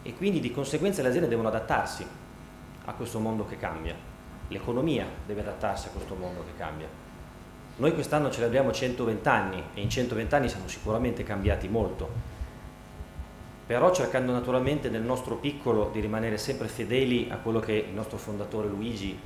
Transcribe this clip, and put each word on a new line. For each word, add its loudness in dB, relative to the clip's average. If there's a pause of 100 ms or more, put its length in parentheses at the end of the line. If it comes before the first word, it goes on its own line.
e -8
quindi 2
di -2
conseguenza 0
le 6
aziende 4
devono 4
adattarsi 0 (800)
a -6
questo -4
mondo 0
che -8
cambia. -2 (540)
L'economia 0 (200)
deve -4
adattarsi -2
a -12
questo -6
mondo -6
che -12
cambia. -6 (880)
Noi 4
quest'anno 2
celebriamo 4
centoventi 2
anni 4 (120)
e -6
in 2
centoventi 0
anni 6
siamo -4
sicuramente 0
cambiati 2
molto, 2 (1600)
però 6
cercando 2
naturalmente 2
nel 0
nostro 0
piccolo 2
di -2
rimanere 0
sempre -2
fedeli 2
a -4
quello 2
che 0
il 0
nostro -4
fondatore -4
Luigi -4